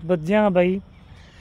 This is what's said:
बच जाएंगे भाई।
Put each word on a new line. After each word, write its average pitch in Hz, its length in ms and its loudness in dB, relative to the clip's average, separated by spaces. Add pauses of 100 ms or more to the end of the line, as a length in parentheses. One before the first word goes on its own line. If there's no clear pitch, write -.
बच 175 160 -2
जाएंगे 208 300 0
भाई। 180 280 2 (600)